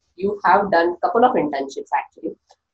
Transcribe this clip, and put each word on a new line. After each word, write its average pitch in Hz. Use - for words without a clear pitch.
you 202
have 190
done 175
couple 233
of 247
internships 143
actually. -